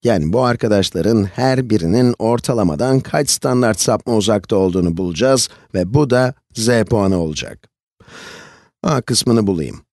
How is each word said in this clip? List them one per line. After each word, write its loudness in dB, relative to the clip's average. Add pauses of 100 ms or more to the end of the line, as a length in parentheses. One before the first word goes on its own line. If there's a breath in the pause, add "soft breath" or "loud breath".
Yani 0
bu 0
arkadaşların 0
her -2
birinin 2
ortalamadan 0
kaç -2
standart 0
sapma 0
uzakta 0
olduğunu 2
bulacağız 0 (260 loud breath)
ve -2
bu 2
da 0 (200)
Z 0
puanı 0
olacak. -8 (1120 loud breath)
A 0
kısmını 0
bulayım. -4